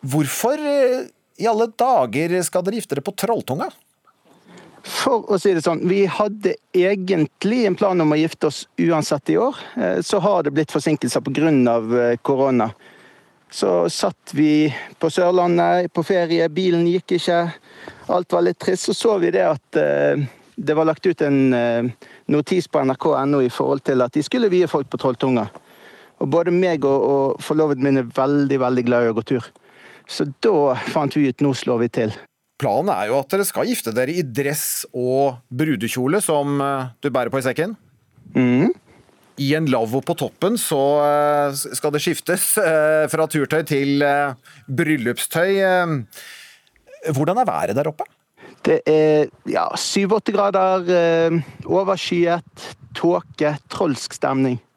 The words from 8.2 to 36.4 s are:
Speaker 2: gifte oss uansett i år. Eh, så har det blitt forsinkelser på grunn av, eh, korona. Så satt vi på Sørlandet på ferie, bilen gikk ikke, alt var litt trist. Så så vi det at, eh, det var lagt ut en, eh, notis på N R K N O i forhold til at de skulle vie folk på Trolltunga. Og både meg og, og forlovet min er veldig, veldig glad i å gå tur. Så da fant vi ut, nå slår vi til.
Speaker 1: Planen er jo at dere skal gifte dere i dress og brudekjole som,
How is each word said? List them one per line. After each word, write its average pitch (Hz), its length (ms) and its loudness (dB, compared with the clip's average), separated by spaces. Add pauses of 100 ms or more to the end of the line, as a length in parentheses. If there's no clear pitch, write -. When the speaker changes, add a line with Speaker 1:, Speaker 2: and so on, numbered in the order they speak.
Speaker 2:
gifte 160 300 -2
oss - 160 -12 (100)
uansett 165 560 0
i 160 80 4
år. 247 160 0 (240)
Eh, 175 240 0
så - 160 0
har 185 240 2
det 143 80 -2
blitt 151 220 -2
forsinkelser 139 500 -2
på 143 80 -4
grunn 147 340 2
av, 117 200 2 (100)
eh, 120 240 2
korona. 131 460 0 (840)
Så 175 400 0
satt - 480 -4
vi 151 320 4 (320)
på 165 80 0
Sørlandet 175 800 2
på 170 160 -4
ferie, 170 480 0
bilen 170 320 2
gikk 175 320 0
ikke, 170 220 0 (720)
alt 175 260 0
var 170 60 2
litt 175 160 0
trist. - 260 -2
Så - 80 -2
så 220 300 2
vi 170 80 0
det 185 160 2
at, 156 340 -2
eh, 147 400 0 (400)
det 156 160 -2
var 160 80 2
lagt 160 220 0
ut 175 160 0
en, 135 320 2
eh, 120 280 0 (460)
notis 156 400 0
på 143 140 0
N 131 80 0
R 131 100 -2
K 156 140 0
N 139 220 0
O 139 40 2
i 127 80 2
forhold 135 360 -2
til 131 180 2
at 123 100 0
de 151 80 -2
skulle 226 300 0
vie 180 180 2
folk 139 220 -4
på - 100 -6
Trolltunga. 123 480 0 (720)
Og - 80 -4
både 170 240 2
meg 175 320 0
og, 139 180 2
og 139 380 0
forlovet 151 380 0
min 135 180 2
er 131 60 0
veldig, 139 560 0
veldig 127 260 0
glad 120 220 2
i 117 60 0
å 107 40 -2
gå 110 80 -4
tur. 123 200 -2 (600)
Så 147 240 -6 (120)
da 147 320 2
fant 139 420 -4
vi 143 140 2
ut, 120 100 -4
nå 139 160 0
slår 123 240 -2
vi 117 80 0
til. 110 240 -2 (440)
Speaker 1:
Planen 139 380 -2
er 104 140 -4
jo 127 100 0
at 139 100 -4
dere 196 160 0
skal 156 220 -2
gifte 226 260 -4
dere 127 220 -2
i 180 80 -2
dress 143 720 -4
og 127 460 0 (100)
brudekjole 127 720 -2
som, 143 400 0